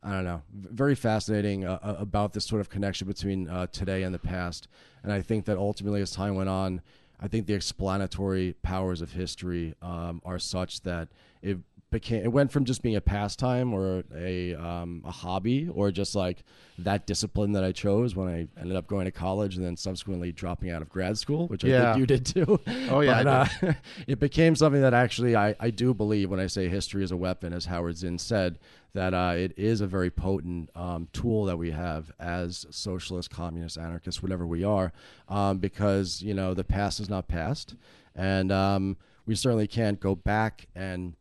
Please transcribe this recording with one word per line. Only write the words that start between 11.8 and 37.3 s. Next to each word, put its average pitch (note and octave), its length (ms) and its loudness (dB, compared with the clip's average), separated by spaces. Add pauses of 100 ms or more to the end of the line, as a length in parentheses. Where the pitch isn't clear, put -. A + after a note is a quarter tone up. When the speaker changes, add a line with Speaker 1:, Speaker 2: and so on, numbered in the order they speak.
Speaker 1:
became, A2 320 -2
it A#2 80 2
went C3+ 200 4
from C#3 140 2
just B2 160 -2
being A2+ 160 0
a F#2+ 40 0
pastime B2 720 0
or F#2+ 300 0 (100)
a, F2+ 420 -4
um, E2+ 500 -8
a E2+ 60 -10
hobby G#2 600 -2
or G2+ 200 2
just, F#2 240 -2
like, F2+ 280 -2 (360)
that G2 280 0
discipline G#2 460 0
that F#2+ 100 2
I F#2 80 2
chose G2+ 460 2
when F#2+ 100 -2
I E2+ 200 -2 (120)
ended F2+ 160 -4
up F2+ 120 -2
going G2 180 0
to F#2 60 -2
college F#2+ 440 -2
and F2+ 80 -4
then F2 140 -4
subsequently F2+ 560 -6
dropping F2+ 380 -6
out E2 100 -4
of D#2 80 -10
grad F#2 280 -2
school, D#3+ 300 -2
which G#2+ 160 -6
I C3 60 6
Speaker 2:
Yeah. B2 240 8
Speaker 1:
think B2 60 4
you C3 60 6
did B2+ 200 4
too. F#3 340 4 (300)
Speaker 2:
Oh, C3+ 100 4
yeah, B2+ 240 6
Speaker 1:
But, C#3 40 6
Speaker 2:
I C3+ 220 6 (120)
did. F3+ 80 2
Speaker 1:
uh, D#3 40 4 (180)
<laughs> - 160 -14
it C#3 120 0
became D#3 380 6
something C#3+ 240 6
that C3 120 8
actually A#2+ 440 4
I, G#2 220 4
I A#2+ 100 2
do A#2 240 2
believe G#2 360 2
when F#2 120 0
I F#2+ 60 0
say F#2 200 0
history G2 360 -2
is F2 80 -2
a F#2 60 -2
weapon, F2+ 360 -2
as F2 120 -4
Howard E2+ 300 -2
Zinn F2 220 -4
said, F2+ 420 0 (340)
that, F#2 200 0
uh, F2+ 240 2
it F#2 180 0
is G#2+ 240 2
a G2+ 80 0
very F2+ 220 0
potent, F2 680 -2
um, F2 380 -6
tool A2 320 2
that F2 120 0
we E2+ 140 -2
have D#2+ 480 -4
as F2 520 -4
socialists, F2+ 600 -6
communists, E2 440 -6
anarchists, E2+ 440 -6
whatever F#2 240 -2
we E2+ 200 0
are, F#2+ 260 2 (380)
um, G2 300 2
because, G2 640 0
you G2 120 -4
know, F#2+ 200 0
the F#2 120 -2
past G2 340 0
is G2 100 -6
not F#2+ 200 -2
past. E2+ 460 -4 (400)